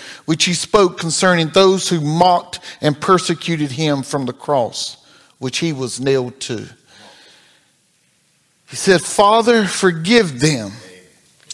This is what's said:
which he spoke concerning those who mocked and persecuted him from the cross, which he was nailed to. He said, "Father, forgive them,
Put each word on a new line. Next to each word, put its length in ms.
which 180
he 100
spoke 460
concerning 480
those 400
who 120
mocked 600
and 180
persecuted 760
him 320
from 200
the 80
cross, 680
which 200
he 140
was 260
nailed 440
to. 260
He 80
said, 260
"Father, 640
forgive 720
them, 320